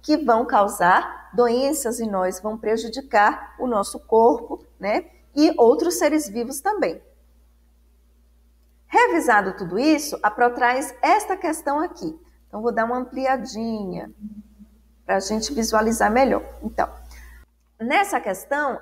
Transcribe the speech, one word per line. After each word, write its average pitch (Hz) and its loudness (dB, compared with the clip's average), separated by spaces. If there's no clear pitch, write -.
que 302 2
vão 233 2
causar 202 2
doenças 240 0
em 220 -4
nós, 185 -2
vão 214 -6
prejudicar 226 0
o 254 -4
nosso 226 -2
corpo, - 2
né? 214 -4
E 311 4
outros 302 4
seres 302 0
vivos 233 -8
também. 339 -4
Revisado 285 2
tudo 180 -4
isso, 285 0
a 208 2
Pro 240 2
traz 254 -2
esta 370 2
questão 302 -4
aqui. 220 -8
Então, 214 -12
vou 233 -2
dar 220 0
uma 240 -2
ampliadinha 226 -4
pra 190 0
gente 214 -4
visualizar 226 0
melhor. 233 2
Então, - -6
nessa 302 0
questão, 254 -4